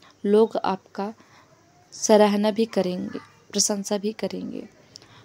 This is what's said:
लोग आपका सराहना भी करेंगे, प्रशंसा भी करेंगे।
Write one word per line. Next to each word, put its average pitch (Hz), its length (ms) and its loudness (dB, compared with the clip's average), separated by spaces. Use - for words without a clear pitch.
लोग 214 400 4
आपका 196 480 -6
सराहना 208 560 4
भी 214 160 0
करेंगे, 190 520 -4
प्रशंसा 208 460 -2
भी 202 160 -4
करेंगे। - 480 -8